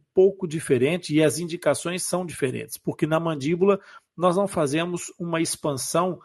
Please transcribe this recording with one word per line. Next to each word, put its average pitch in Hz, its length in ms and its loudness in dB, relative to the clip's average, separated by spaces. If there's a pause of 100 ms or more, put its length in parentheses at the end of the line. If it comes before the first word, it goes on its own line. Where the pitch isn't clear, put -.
(160)
pouco 190 320 4
diferente 151 640 0
e 156 100 6
as 147 140 4
indicações 170 640 -2
são 180 240 -4
diferentes, 127 500 -6
porque - 300 -4
na 156 140 2
mandíbula 165 600 0 (380)
nós 175 180 2
não 196 120 0
fazemos 165 720 -2
uma 170 200 -2
expansão 165 840 -2